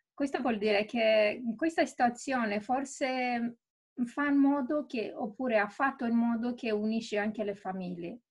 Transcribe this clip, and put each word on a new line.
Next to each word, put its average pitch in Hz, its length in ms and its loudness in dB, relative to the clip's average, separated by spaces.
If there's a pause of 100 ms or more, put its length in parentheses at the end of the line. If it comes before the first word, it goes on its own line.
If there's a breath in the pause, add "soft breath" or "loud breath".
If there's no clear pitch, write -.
(140)
questo 277 260 -4
vuol 240 200 0
dire 208 260 2
che 220 560 4 (160)
questa 320 280 2
situazione 240 760 0
forse 247 960 -2 (480)
fa 285 220 -2
in 285 100 2
modo 277 480 2
che, 208 280 -6
oppure 240 440 -2
ha 208 100 2
fatto 269 380 -2
in 233 100 0
modo 233 380 2
che 240 180 -6
unisce 214 460 -2
anche 214 260 -2
le 202 120 -4
famiglie. 185 640 -8 (120)